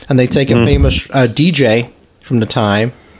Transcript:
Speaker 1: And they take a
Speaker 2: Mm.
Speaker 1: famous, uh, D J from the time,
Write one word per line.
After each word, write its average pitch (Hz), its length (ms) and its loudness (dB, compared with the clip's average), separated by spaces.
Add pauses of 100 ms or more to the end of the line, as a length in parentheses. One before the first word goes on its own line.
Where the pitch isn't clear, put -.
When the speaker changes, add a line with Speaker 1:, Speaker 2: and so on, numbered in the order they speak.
Speaker 1:
And 135 100 2
they 127 80 2
take 135 240 -2
a 117 40 2
Speaker 2:
Mm. 117 100 2
Speaker 1:
famous, 135 460 0
uh, 127 160 2
D 143 240 0
J 120 380 0 (320)
from 123 180 -2
the 110 60 0
time, 107 460 -2 (280)